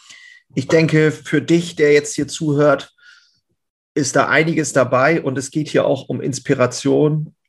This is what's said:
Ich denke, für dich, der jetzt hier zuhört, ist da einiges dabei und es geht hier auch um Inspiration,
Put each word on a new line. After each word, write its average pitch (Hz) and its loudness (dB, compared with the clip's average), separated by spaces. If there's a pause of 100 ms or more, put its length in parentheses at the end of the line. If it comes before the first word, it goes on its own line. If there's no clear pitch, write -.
(540)
Ich 123 -4
denke, 156 2
für - -4
dich, 170 0
der 147 4
jetzt 147 2
hier 139 -6
zuhört, 147 0 (1040)
ist 143 -2
da 135 2
einiges 151 0
dabei 131 2
und 135 -4
es 135 -8
geht 151 -4
hier - 0
auch 139 -2
um 123 -6
Inspiration, 143 0 (140)